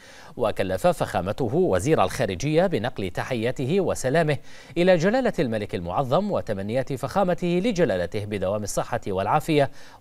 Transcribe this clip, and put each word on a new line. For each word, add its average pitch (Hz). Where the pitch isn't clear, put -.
وكلف 101
فخامته 110
وزير 131
الخارجية 131
بنقل 120
تحياته 127
وسلامه 151
إلى 180
جلالة 214
الملك 110
المعظم 123
وتمنيات 107
فخامته 175
لجلالته 107
بدوام 101
الصحة 120
والعافية 127